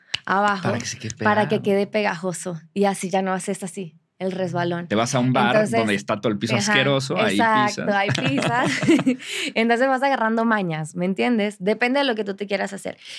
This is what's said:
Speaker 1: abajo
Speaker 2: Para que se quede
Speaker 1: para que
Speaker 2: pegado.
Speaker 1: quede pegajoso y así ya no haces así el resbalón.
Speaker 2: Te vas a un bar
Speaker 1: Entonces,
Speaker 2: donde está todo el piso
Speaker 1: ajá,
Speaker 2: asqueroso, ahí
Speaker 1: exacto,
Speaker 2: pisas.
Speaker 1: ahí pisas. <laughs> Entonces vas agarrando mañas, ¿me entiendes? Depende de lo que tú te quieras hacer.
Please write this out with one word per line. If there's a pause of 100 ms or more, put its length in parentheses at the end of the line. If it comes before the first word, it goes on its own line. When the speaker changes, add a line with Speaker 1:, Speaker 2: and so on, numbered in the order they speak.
(260)
Speaker 1:
abajo
Speaker 2:
Para
que
se
quede
Speaker 1:
para
que (120)
Speaker 2:
pegado.
Speaker 1:
quede
pegajoso (140)
y
así
ya
no
haces
así (240)
el
resbalón.
Speaker 2:
Te
vas
a
un
bar
Speaker 1:
Entonces,
Speaker 2:
donde
está
todo
el
piso
Speaker 1:
ajá,
Speaker 2:
asqueroso,
ahí
Speaker 1:
exacto,
Speaker 2:
pisas.
Speaker 1:
ahí
pisas. (360)
<laughs>
Entonces
vas
agarrando
mañas,
¿me
entiendes?
Depende
de
lo
que
tú
te
quieras
hacer. (220)